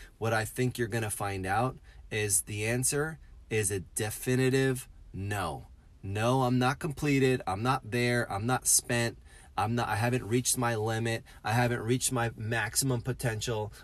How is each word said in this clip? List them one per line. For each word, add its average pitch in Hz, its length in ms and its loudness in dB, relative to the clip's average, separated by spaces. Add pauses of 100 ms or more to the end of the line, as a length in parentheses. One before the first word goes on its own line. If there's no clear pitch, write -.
(180)
what 113 160 -2
I 110 100 2
think 127 340 -2
you're 117 120 -2
gonna 110 200 -2
find 98 360 -4
out 117 320 0 (340)
is 107 300 0
the 104 240 -4
answer 143 540 -2 (300)
is 107 220 0
a 98 80 0
definitive 127 1080 0 (240)
no. 95 540 -4 (360)
No, 113 380 2
I'm 123 180 4
not 131 200 2
completed. 135 680 2
I'm 98 160 -2
not 131 280 0
there. 120 380 2
I'm 101 160 -4
not 160 220 0
spent. 117 500 2 (400)
I'm 107 180 0
not, 120 120 0
I 107 80 -2
haven't 120 320 0
reached 123 300 0
my 120 180 0
limit. 113 480 -2 (200)
I 110 100 0
haven't 120 280 2
reached 127 300 0
my 117 240 0
maximum 113 680 0
potential. 110 680 -4 (120)